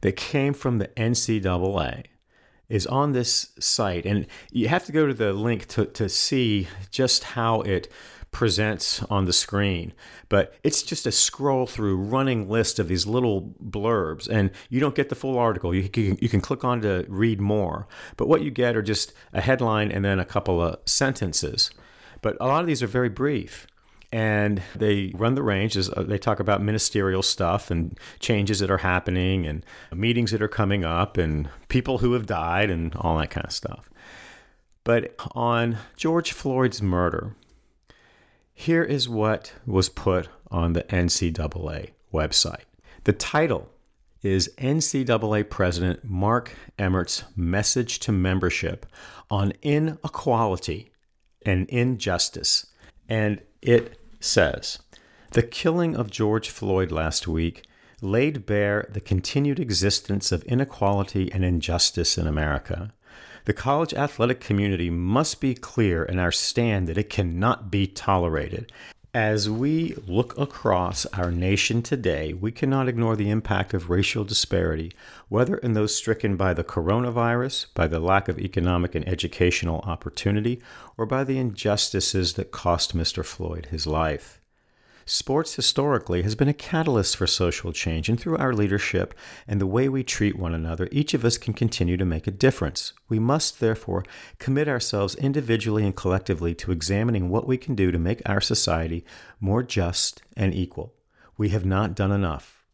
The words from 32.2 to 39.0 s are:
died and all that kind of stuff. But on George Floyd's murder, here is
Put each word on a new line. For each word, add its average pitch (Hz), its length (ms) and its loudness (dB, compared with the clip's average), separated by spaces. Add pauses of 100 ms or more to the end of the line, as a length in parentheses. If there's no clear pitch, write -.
died 90 440 0
and 82 260 -2
all 80 220 0
that 76 120 0
kind - 160 -6
of - 60 -8
stuff. - 360 -10 (920)
But 117 320 2 (180)
on 117 460 0 (180)
George 165 360 0
Floyd's 127 500 0
murder, 90 540 0 (1160)
here 165 300 0
is 135 260 -2